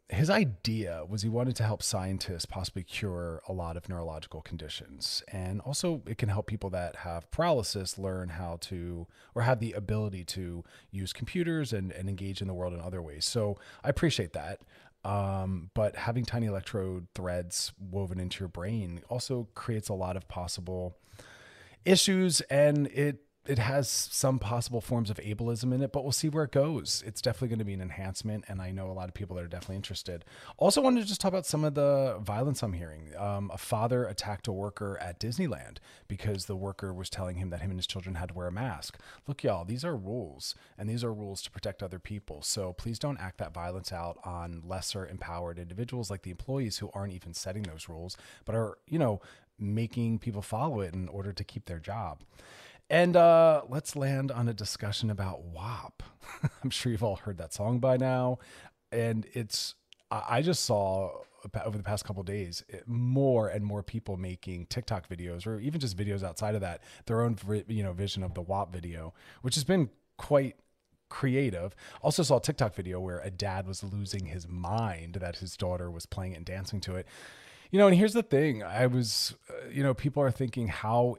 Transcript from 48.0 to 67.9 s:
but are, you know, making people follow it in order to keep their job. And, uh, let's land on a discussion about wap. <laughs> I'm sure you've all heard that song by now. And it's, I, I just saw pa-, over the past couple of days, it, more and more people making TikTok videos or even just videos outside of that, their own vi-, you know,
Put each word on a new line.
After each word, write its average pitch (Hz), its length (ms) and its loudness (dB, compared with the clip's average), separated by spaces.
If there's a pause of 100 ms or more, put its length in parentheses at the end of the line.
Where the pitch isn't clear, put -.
but 107 100 -2
are, 110 220 0 (100)
you 160 120 0
know, 113 240 2 (360)
making 113 600 0
people 104 240 -4
follow 120 400 -2
it 85 120 -4
in 92 140 -4
order 98 240 -6
to 95 100 -8
keep - 220 -8
their 85 160 -8
job. 95 420 -6 (680)
And, 175 260 8
uh, 165 520 10
let's 139 260 -4
land 135 380 2
on 120 160 2
a 117 40 2
discussion 104 580 -2
about 95 340 -2
wap. 85 580 -8 (300)
<laughs> - 320 -4
I'm 127 60 -2
sure - 200 0
you've 110 140 0
all 98 120 0
heard 95 220 -8
that 82 160 -10
song 117 240 2
by 127 180 6
now. 127 440 2 (500)
And 113 420 2
it's, - 440 -4 (340)
I, 107 180 -2
I 120 140 4
just 170 220 4
saw 95 580 2 (300)
pa-, 98 120 -4
over 104 140 -2
the 95 60 -6
past 101 200 -2
couple 98 160 -6
of 90 60 -8
days, 95 420 -6
it, - 180 -14
more 123 640 4
and 104 160 -2
more 104 180 -2
people 107 340 -6
making 90 500 -6
TikTok - 420 -4
videos 87 380 -8
or 110 140 -4
even 151 200 -2
just 107 160 -2
videos 101 260 0
outside 107 340 -2
of 101 60 -2
that, 85 200 -6 (240)
their 113 160 2
own 117 140 4
vi-, 101 320 -2
you 110 140 0
know, 95 100 0